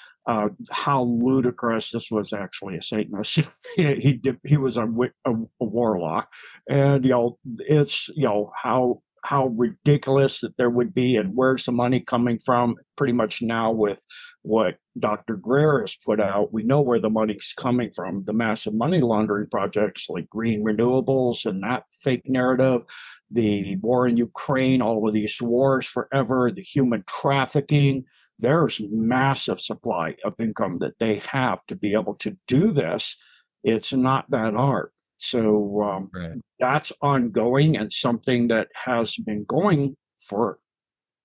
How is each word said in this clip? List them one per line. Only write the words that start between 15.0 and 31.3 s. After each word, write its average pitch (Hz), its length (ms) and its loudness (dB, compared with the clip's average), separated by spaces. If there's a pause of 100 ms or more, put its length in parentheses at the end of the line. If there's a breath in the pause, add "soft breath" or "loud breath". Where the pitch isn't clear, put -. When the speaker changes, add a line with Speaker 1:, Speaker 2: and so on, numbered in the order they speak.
Speaker 1:
Greer 135 460 2
has 98 240 -8
put 107 140 0
out, 101 340 0
we 110 100 -2
know 135 180 4
where 123 180 2
the 110 100 0
money's 110 480 -2
coming 123 340 -2
from. 95 340 -6
The 107 80 -4
massive 110 400 -2
money 143 280 0
laundering 107 480 0
projects 101 600 -2
like 87 200 -8
green 107 340 -2
renewables 123 840 0
and 95 180 -4
that 120 280 -4
fake 127 380 -2
narrative, 127 540 2 (480 loud breath)
the 101 460 0
war 123 300 2
in 120 80 2
Ukraine, 131 680 0
all 110 260 0
of 107 60 0
these 107 280 -2
wars 127 440 2
forever, 127 680 0
the 95 100 -10
human 120 460 0
trafficking. 139 1000 0 (360 soft breath)
There's 135 380 2 (100)
massive 117 680 0
supply 90 640 -6
of 101 160 -6
income 104 400 -4
that - 180 -6
they 110 320 0
have 127 360 -2